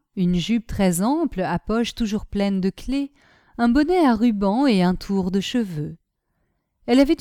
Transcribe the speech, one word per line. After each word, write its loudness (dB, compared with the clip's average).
une 0
jupe -2
très 0
ample, -2
à -2
poches -4
toujours -4
pleines -2
de 0
clés, -6
un 2
bonnet 2
à 4
ruban 0
et 4
un 2
tour -4
de 0
cheveux. -4
Elle 4
avait 4